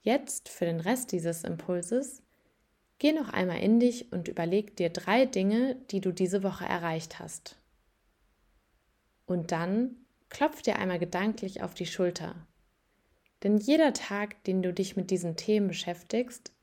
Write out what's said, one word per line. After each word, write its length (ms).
Jetzt, 480
für 160
den 160
Rest 320
dieses 320
Impulses, 760
geh 140
noch 160
einmal 300
in 200
dich 340
und 160
überleg 480
dir 140
drei 360
Dinge, 500
die 100
du 120
diese 300
Woche 220
erreicht 540
hast. 380
Und 260
dann 440
klopf 340
dir 140
einmal 220
gedanklich 640
auf 120
die 120
Schulter. 480
Denn 160
jeder 340
Tag, 520
den 180
du 100
dich 240
mit 140
diesen 260
Themen 320
beschäftigst, 840